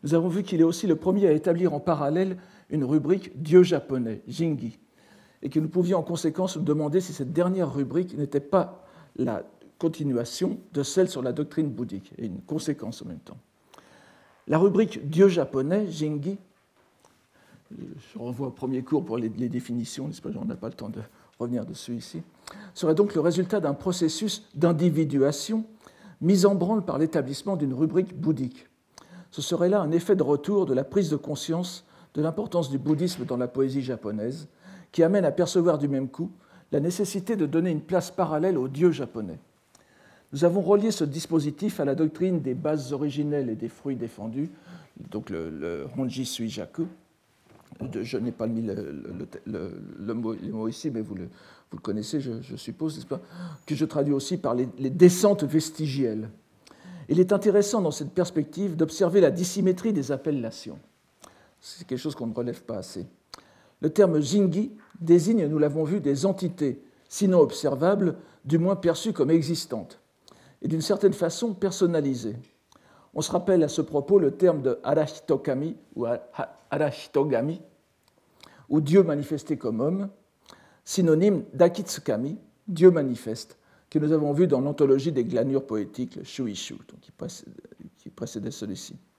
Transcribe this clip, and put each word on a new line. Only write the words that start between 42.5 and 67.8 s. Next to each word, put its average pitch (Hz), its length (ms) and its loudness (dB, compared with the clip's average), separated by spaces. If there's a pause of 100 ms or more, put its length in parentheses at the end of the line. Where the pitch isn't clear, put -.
bases 147 400 -4
originelles 143 560 -2
et 110 40 -4
des 113 140 -8
fruits 135 280 -8
défendus, 113 540 -8 (600)
donc - 180 -8
le, 82 220 -6
le 78 360 -8 (120)
Honji 131 260 -4
Suijaku. 117 600 -8 (960)
De, 101 200 -8
je 123 140 -6
n'ai 117 160 -4
pas 117 140 -6
mis 113 160 -2
le, 104 120 -4
le, 76 180 -8
le, 76 360 -12 (160)
le, 95 380 -10 (160)
le 104 160 -8
mot, 113 180 -4
les 107 180 -8
mots 110 180 -4
ici, 131 220 -6
mais 117 120 -4
vous - 120 -8
le, 90 100 -8
vous - 520 -20
le - 60 -16
connaissez, 104 400 -4
je, 120 180 -8
je 131 160 -14
suppose, 156 400 -8
n'est-ce 123 100 -16
pas ? - 140 -8 (460)
Que 156 80 -4
je 147 100 0
traduis 147 300 0
aussi 139 240 -4
par 120 160 -2
les, 123 240 -2
les 135 120 -2
descentes 180 540 6
vestigielles. 135 840 -2 (800)
Il 160 100 4
est 185 140 4
intéressant 202 480 4
dans 165 80 2
cette 143 220 -8
perspective 175 600 -2
d'observer 165 460 2
la 175 100 8
dissymétrie 185 600 0
des 139 200 -2
appellations. 127 640 -6 (840)
C'est - 260 -20
quelque 127 120 -6
chose 147 160 -6
qu'on 117 140 -8
ne 110 60 -6
relève 120 280 -6
pas 110 160 -8
assez. 92 280 -10 (760)
Le 156 100 0
terme 170 300 6
Jingi 180 520 2 (280)
désigne, 170 460 6
nous 151 120 0
l'avons 151 260 2
vu, 180 160 -2
des 143 260 0
entités, 175 560 -2 (260)
sinon 185 300 4
observables, 160 800 2 (280)